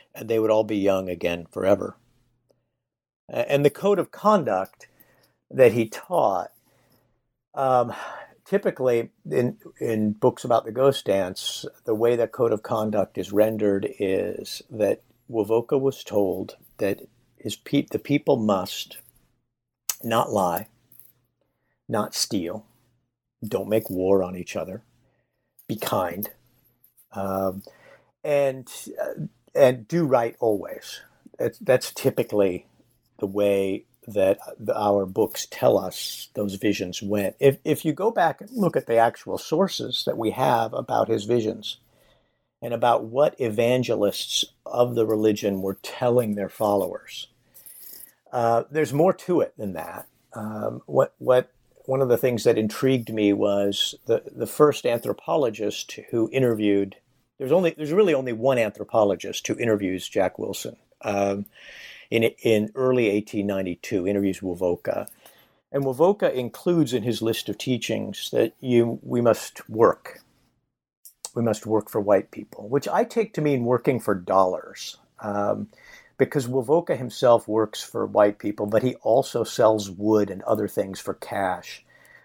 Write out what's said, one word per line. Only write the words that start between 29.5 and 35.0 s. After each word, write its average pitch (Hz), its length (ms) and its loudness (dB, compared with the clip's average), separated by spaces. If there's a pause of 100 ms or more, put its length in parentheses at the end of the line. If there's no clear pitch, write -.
and 127 340 4
do 165 180 2
right 120 340 2
always. - 640 -2 (360)
That's, 120 200 -4
that's - 340 0
typically 101 760 0 (520)
the 104 80 -4
way 98 580 0 (240)
that 101 300 2 (200)
the, 107 180 -4
our 101 300 2